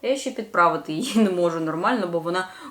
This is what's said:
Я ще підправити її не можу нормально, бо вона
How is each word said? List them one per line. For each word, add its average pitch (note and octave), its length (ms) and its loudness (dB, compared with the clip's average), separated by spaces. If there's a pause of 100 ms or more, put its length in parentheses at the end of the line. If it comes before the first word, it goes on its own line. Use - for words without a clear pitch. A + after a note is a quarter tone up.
Я C4 140 0
ще C#4 140 -6
підправити E3+ 640 0
її G3 280 0
не G#3 100 6
можу F3 300 2
нормально, F3+ 520 0
бо E3+ 80 0
вона F3+ 280 -2 (220)